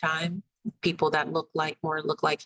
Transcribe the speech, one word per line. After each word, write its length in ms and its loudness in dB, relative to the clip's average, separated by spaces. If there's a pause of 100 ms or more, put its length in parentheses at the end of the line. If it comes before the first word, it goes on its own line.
time. 400 -2 (380)
People 300 2
that 220 2
look 220 -2
like, 280 -2
more 200 -2
look 200 -2
like 240 0